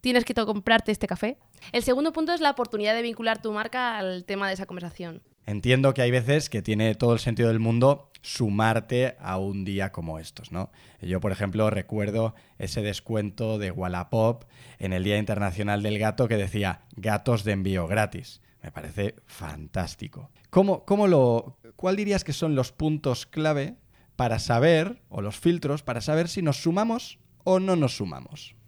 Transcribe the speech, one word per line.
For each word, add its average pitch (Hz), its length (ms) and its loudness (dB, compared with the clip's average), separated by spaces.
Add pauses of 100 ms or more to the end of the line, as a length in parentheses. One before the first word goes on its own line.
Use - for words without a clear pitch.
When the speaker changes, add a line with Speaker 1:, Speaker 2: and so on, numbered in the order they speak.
Speaker 1:
tienes 247 240 2
que - 80 -8
to-, 220 140 0
comprarte 220 440 0
este 208 160 -2
café. 214 300 -4 (340)
El 240 120 0
segundo 277 280 2
punto 320 220 -2
es 330 80 -2
la 302 80 4
oportunidad 220 460 0
de 233 80 -2
vincular 226 380 -2
tu 220 120 -4
marca 233 440 -4
al 185 280 -6
tema 196 220 -2
de 190 80 -2
esa 190 100 -8
conversación. 175 560 -12 (260)
Speaker 2:
Entiendo 127 480 4
que 135 80 2
hay 120 80 4
veces 127 400 2
que 107 100 -2
tiene 107 320 2
todo 120 200 4
el 113 60 2
sentido 117 300 2
del 113 100 4
mundo 120 520 4 (100)
sumarte 113 960 2
a 95 200 -4
un 98 260 -4
día 98 260 -2
como 82 280 -8
estos, - 320 -18
¿no? 87 200 -6 (300)
Yo, 90 180 -2
por 95 120 -2
ejemplo, 101 400 0
recuerdo 104 640 -2 (240)
ese 113 240 -4
descuento 107 760 -4
de 101 140 -4
Wallapop 92 720 0 (340)
en 95 160 -2
el 92 100 0
Día 104 140 2
Internacional 101 640 -2
del 104 160 0
Gato 107 300 2
que 110 100 2
decía, 98 440 -2 (140)
"Gatos 104 480 0
de 104 100 0
envío 95 340 0
gratis". 101 520 -2 (220)
Me 85 100 -14
parece 78 440 -6 (100)
fantástico. 78 1040 -10 (220)
¿Cómo, 190 340 4
cómo 202 220 4
lo, 131 500 4 (180)
cuál 185 200 0
dirías 202 280 -2
que 151 100 -6
son 156 200 0
los 131 180 0
puntos 151 540 -2
clave 156 520 -2 (380)
para 117 220 0
saber, 160 720 4
o 113 120 -8
los 101 180 -6
filtros, 156 420 0
para 120 200 -4
saber 156 260 0
si 175 160 -4
nos 143 180 0
sumamos 214 560 -2 (260)
o 185 160 4
no 190 160 2
nos 147 220 2
sumamos? 69 580 -10 (120)